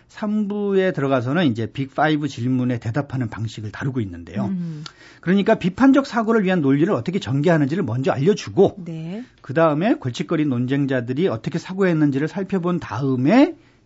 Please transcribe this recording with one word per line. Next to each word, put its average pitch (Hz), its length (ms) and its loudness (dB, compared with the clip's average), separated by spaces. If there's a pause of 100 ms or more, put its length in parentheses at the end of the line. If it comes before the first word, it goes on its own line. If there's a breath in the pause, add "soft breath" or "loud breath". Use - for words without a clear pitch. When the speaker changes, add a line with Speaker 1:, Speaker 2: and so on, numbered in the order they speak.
Speaker 1:
삼 214 380 -4
부에 196 460 0
들어가서는 135 540 0
이제 113 260 -2
빅 135 220 -8
파이브 151 340 2
질문에 127 520 -2
대답하는 131 500 -4
방식을 107 420 -8
다루고 131 280 -6
있는데요. 87 460 -8
Speaker 2:
음. 170 380 -6 (360 loud breath)
Speaker 1:
그러니까 196 340 2
비판적 262 520 4
사고를 208 380 0
위한 185 180 2
논리를 143 300 4
어떻게 170 280 -2
전개하는지를 151 640 0
먼저 127 280 -2
알려주고 156 720 2
Speaker 2:
네. 170 400 -10 (160)
Speaker 1:
그다음에 165 540 2
골칫거리 151 520 -2
논쟁자들이 131 840 0
어떻게 147 320 -4
사고했는지를 156 640 2
살펴본 180 540 -2
다음에 139 760 2 (320 soft breath)